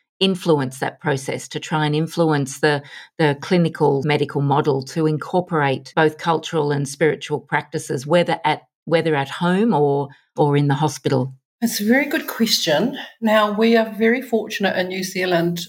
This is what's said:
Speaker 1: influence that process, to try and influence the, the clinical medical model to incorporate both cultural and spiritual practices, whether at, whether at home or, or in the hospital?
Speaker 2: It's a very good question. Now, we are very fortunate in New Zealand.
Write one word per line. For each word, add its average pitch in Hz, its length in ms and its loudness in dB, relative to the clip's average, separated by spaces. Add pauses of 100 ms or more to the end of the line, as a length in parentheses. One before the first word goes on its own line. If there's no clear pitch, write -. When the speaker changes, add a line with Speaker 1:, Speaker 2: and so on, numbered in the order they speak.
(200)
Speaker 1:
influence 165 600 0
that - 200 -6
process, 135 480 -4
to - 120 -8
try 151 260 -2
and 147 80 0
influence 156 640 0
the, 147 220 2 (360)
the 147 220 2
clinical 156 640 2
medical 147 380 0
model 139 420 2
to 156 220 -2
incorporate 156 920 -2
both 156 220 2
cultural 156 520 -2
and 143 180 -2
spiritual 147 520 -2
practices, 143 640 -6
whether 170 380 2
at, 151 180 -2 (220)
whether 160 300 0
at 139 140 -2
home 190 440 0
or, 143 360 2 (280)
or 147 200 4
in 143 120 4
the 143 60 2
hospital? 139 600 -2 (260)
Speaker 2:
It's 233 200 -2
a 202 40 -4
very 262 220 2
good 302 200 -4
question. 208 720 0 (220)
Now, 214 320 2
we 226 240 4
are 220 180 0
very 226 260 2
fortunate - 560 -2
in 185 120 -2
New 185 160 -6
Zealand. 175 640 0